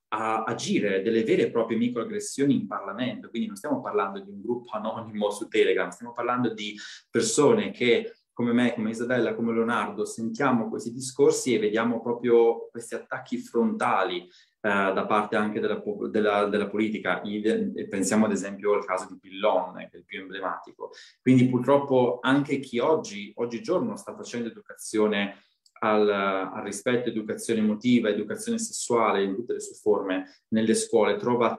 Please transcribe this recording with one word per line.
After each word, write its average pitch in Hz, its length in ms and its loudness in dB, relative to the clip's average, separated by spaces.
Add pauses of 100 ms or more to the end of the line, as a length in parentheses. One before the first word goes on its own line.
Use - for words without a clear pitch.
a 110 360 -2
agire 117 580 0
delle 113 220 2
vere 151 200 2
e - 80 0
proprie 113 260 0
microaggressioni 120 800 0
in 101 100 0
Parlamento. 101 640 -6
Quindi 110 200 -4
non 98 80 -12
stiamo 147 240 -4
parlando 98 400 -2
di 98 100 -16
un 101 100 -14
gruppo 120 300 -6
anonimo 110 580 -4
su 104 200 -6
Telegram, 92 400 4
stiamo 120 240 -14
parlando 123 400 0
di 104 220 -10 (340)
persone 113 640 4
che 117 420 2 (260)
come 120 140 0
me, 120 200 2
come 110 180 -2
Isabella, 117 440 0
come 117 160 -2
Leonardo, 107 540 0
sentiamo 113 640 -2
questi - 240 -8
discorsi 135 600 2
e 107 60 2
vediamo 110 420 0
proprio 117 680 4
questi 117 260 -12
attacchi 120 420 -8
frontali, 107 840 0
eh, - 80 -20 (320)
da 98 440 2
parte 107 300 0
anche 107 240 0
della 104 220 -2
po-, 104 260 -6
della, 104 380 2
della 101 240 0
politica. 104 560 -2
Il, 104 500 0
e - 140 -6
pensiamo 107 380 2
ad 101 40 0
esempio 101 440 -2
al 98 100 -2
caso 92 260 -4
di 90 80 -16
Pillon, 92 560 -2
che 90 160 -14
è 90 60 -20
il 90 80 -20
più 98 160 -12
emblematico. 92 680 -10 (300)
Quindi 127 280 6
purtroppo 127 720 4
anche 139 380 2
chi - 200 -4
oggi, 104 560 -2
oggigiorno 117 600 -4
sta - 180 -14
facendo 117 320 -8
educazione 104 960 -2 (380)
al, 107 280 4
al 98 540 0
rispetto, 117 440 -2
educazione 110 540 -2
emotiva, 107 480 4
educazione 110 480 -2
sessuale 107 640 0
in 95 100 0
tutte - 200 -4
le - 80 -4
sue - 140 -14
forme 98 760 -2
nelle 110 240 2
scuole 104 420 4
trova 120 440 2